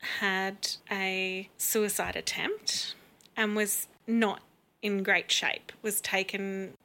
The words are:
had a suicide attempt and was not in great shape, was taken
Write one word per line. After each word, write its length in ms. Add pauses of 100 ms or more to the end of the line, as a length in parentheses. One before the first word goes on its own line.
(200)
had 500 (220)
a 680
suicide 580
attempt 800 (400)
and 200
was 320 (180)
not 360 (420)
in 200
great 280
shape, 400 (100)
was 200
taken 720 (100)